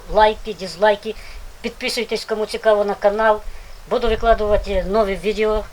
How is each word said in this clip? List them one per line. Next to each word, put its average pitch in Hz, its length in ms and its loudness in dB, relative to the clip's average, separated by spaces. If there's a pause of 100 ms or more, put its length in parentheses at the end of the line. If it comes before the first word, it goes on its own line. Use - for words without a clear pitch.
(120)
лайки, 214 420 4
дизлайки, 196 600 0 (500)
підписуйтесь, 233 600 -6
кому 214 200 -4
цікаво, 208 400 2
на 202 80 -2
канал. 214 480 2 (480)
Буду 233 180 0
викладувати 214 760 2
нові 196 320 0
відео. 214 580 -2